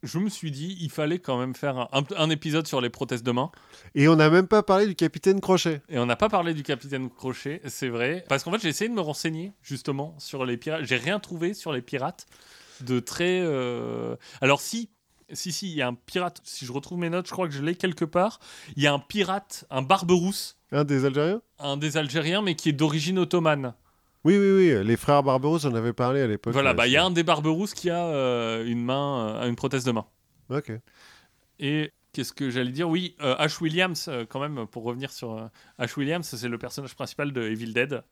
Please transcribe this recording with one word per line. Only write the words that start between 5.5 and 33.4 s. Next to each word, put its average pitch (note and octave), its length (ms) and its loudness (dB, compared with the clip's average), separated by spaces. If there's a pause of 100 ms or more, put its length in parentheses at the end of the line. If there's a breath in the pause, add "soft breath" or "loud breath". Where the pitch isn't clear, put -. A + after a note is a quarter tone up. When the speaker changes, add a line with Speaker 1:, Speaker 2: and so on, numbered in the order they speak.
Speaker 1:
Et D3 100 -2
on A#2+ 80 2
n'a A#2+ 100 2
pas G#3+ 120 2
parlé F3 240 0
du D3+ 100 -4
capitaine C3 460 -6
Crochet, C3+ 580 -8
c'est C3 220 -6
vrai. B2+ 400 -2
Parce C#3 160 0
qu'en E3+ 80 -4
fait, A3+ 80 -2
j'ai E3 80 -2
essayé A3 220 -2
de A#3+ 40 -6
me G#3+ 60 -2
renseigner, D#3+ 640 -4
justement, C#3+ 560 -6
sur C3+ 260 -6
les B2 140 -2
pirates. D#3 260 -4
J'ai B2 140 0
rien F3 220 -2
trouvé F3 340 -4
sur E3 180 -8
les B2+ 80 -2
pirates C#3 460 -6 (560 soft breath)
de B2 180 0
très, F3+ 400 0
euh... A#2+ 760 -2 (260 loud breath)
Alors C#3 180 6
si, A#3 300 -8 (420)
si, E3 200 -8
si, F#3+ 180 -8
il D#3+ 60 -10
y C#3+ 60 -2
a B2 60 0
un B2 60 -4
pirate, F3 500 -6
si - 220 -14
je A#2+ 60 -10
retrouve C#3 260 -6
mes E3+ 100 -2
notes, F3+ 180 -2
je - 60 -12
crois F#3 160 -2
que C#3+ 60 -8
je C#3 80 -6
l'ai E3+ 140 -2
quelque F3 280 -2
part. F3+ 360 0 (360 loud breath)
Il C#3 60 2
y D3 40 6
a C#3+ 60 6
un C#3 60 0
pirate, F#3+ 720 -4
un C3 120 -2
Barberousse. F3+ 760 2 (120)
Speaker 2:
Un C#3+ 140 2
des C#3 220 2
Algériens ? D3+ 340 2 (200)
Speaker 1:
Un C#3+ 180 -2
des D3+ 180 -2
Algériens, D#3+ 460 0
mais F#3 140 0
qui - 120 0
est D3+ 40 4
d'origine D#3 460 0
ottomane. D#3+ 560 2 (500)
Speaker 2:
Oui, F#3+ 140 8
oui, G3 120 6 (220)
oui, G2 120 4
les A2+ 120 4
frères C#3+ 260 4
Barberousse, C3+ 400 2
j'en C3 120 0
avais A2+ 180 0
parlé C3 300 0
à B2+ 40 2
l'époque, A2+ 280 -2
Speaker 1:
Voilà, C3+ 160 4
Speaker 2:
euh, A#2 40 4
Speaker 1:
bah, A#2 120 4
il B2+ 60 4
y C#3 40 6
a D#3 40 6
Speaker 2:
sur F#3 80 4
Speaker 1:
un - 20 2
des E3+ 120 2
Barberousse D#3+ 520 0
qui F3 160 -4
a, F3 160 0
euh, A#2+ 600 0
une A#2+ 160 -2
main, B2 600 -2
euh, B2 60 0
une A#2+ 60 0
prothèse C3 300 -2
de B2+ 80 0
main. A2 140 -4 (420)
Speaker 2:
Ok. C3 240 -6 (840 soft breath)
Speaker 1:
Et D3+ 340 -2 (200)
qu'est-ce C3 200 -6
que C#3 180 -4
j'allais B2+ 220 -2
dire ? E3 160 -2
Oui, F3 320 -2
euh, C3+ 180 2
Ash D3+ 220 0